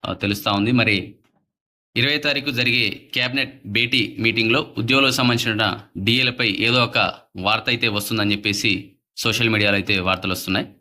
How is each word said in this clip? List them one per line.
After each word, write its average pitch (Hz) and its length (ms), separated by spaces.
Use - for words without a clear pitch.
ఆ, 95 80
తెలుస్తా 101 360
ఉంది. 107 140
మరి 110 240
ఇరవై 135 220
తారీఖు 143 320
జరిగే 120 340
క్యాబినెట్ 127 380
భేటీ 120 340
మీటింగ్‌లో 113 420
ఉద్యోగులకు 131 400
సంబంధించిన 117 480
డీఏలపై 123 420
ఏదో 120 180
ఒక 117 140
వార్త 107 300
అయితే 120 200
వస్తుందని 104 460
చెప్పేసి 104 380
సోషల్ 113 380
మీడియాలో 101 260
అయితే 98 140
వార్తలు 95 280
వస్తున్నాయి. 95 300